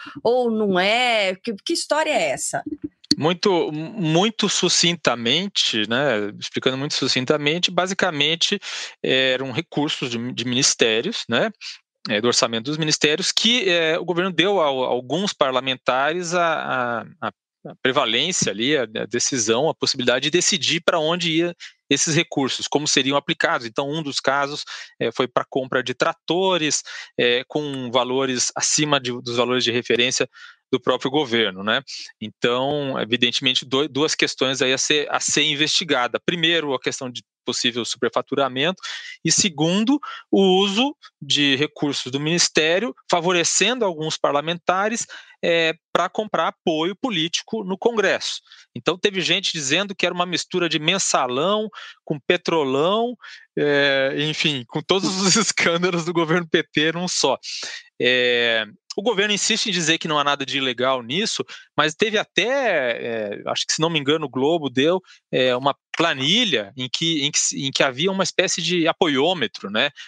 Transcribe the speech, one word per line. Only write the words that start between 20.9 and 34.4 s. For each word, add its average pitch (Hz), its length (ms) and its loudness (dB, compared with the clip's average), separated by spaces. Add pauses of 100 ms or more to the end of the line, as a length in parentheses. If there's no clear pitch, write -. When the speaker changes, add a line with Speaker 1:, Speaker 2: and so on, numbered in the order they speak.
Speaker 2:
onde 165 380 0
ia 175 160 0 (340)
esses 143 280 2
recursos, 135 500 0
como 147 220 0
seriam 139 280 2
aplicados. 151 480 0
Então, 139 240 -4
um 156 140 -4
dos 139 160 -6
casos, 139 460 0 (360)
eh, 120 120 0
foi 127 140 0
pra 135 220 -2
compra 131 340 -2
de - 120 -6
tratores, 165 880 0 (360)
eh, 123 300 2
com 135 420 -4
valores 127 640 0
acima 147 460 0
de, 123 120 -4 (100)
dos 120 140 -6
valores 123 280 2
de 120 60 2
referência 120 580 0 (400)
do 123 120 0
próprio 127 280 -2
governo, 117 540 0
né? 113 180 0 (400)
Então, 131 800 -2
evidentemente, 123 640 0
do, 135 240 0
duas 143 280 -2
questões 131 440 -2